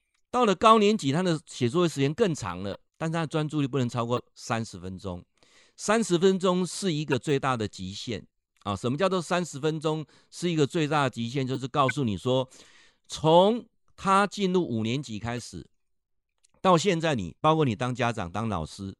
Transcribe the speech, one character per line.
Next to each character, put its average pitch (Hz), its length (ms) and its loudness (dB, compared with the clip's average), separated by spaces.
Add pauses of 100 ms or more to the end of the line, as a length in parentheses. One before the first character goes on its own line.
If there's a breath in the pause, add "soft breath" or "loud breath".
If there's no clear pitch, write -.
(300)
到 247 140 2
了 202 100 4
高 226 240 6
年 208 180 4
级， 135 160 -2
他 170 100 0
的 170 240 0
写 - 220 -2
作 170 160 2
业 170 40 2
时 143 120 -4
间 143 120 2
更 185 220 2
长 90 280 -8
了， 98 160 -8 (180)
但 160 120 -4
是 160 40 -6
他 165 80 -2
的 160 60 -4
专 151 220 -2
注 151 120 -2
力 139 60 2
不 135 120 -2
能 123 100 0
超 120 160 -2
过 117 180 -2 (120)
三 113 300 -6
十 104 140 -14
分 92 200 -12
钟。 87 260 -10 (520 soft breath)
三 220 260 0
十 175 160 2
分 190 200 4
钟 180 280 2
是 190 260 -4
一 151 120 -2
个 143 140 0
最 139 200 0
大 131 180 0
的 107 120 -2
极 95 240 -10
限 101 340 -10 (380)
啊！ 101 100 -2
什 120 160 -4
么 143 80 -2
叫 190 100 2
做 180 140 -2
三 180 220 -2
十 143 160 -12
分 160 180 -2
钟 156 260 -4 (260 soft breath)
是 175 200 -4
一 165 60 0
个 147 100 4
最 156 220 -2
大 147 160 0
的 131 60 0
极 117 180 -6
限？ 131 180 -4
就 131 100 -4
是 127 120 -8
告 135 200 2
诉 143 140 -2
你 104 160 0
说， 127 300 0 (580 loud breath)
从 185 580 4 (320)
他 196 300 2
进 196 260 -2
入 180 140 2
五 113 160 -2
年 120 200 -2
级 110 160 -10
开 117 200 -6
始， - 280 -14 (920)
到 185 160 6
现 165 240 2
在 156 140 0
你， 95 260 -4
包 156 140 6
括 156 100 2
你 120 100 0
当 123 200 -4
家 117 180 -2
长、 98 180 -8
当 107 180 -6
老 85 180 -2
师、 95 340 -12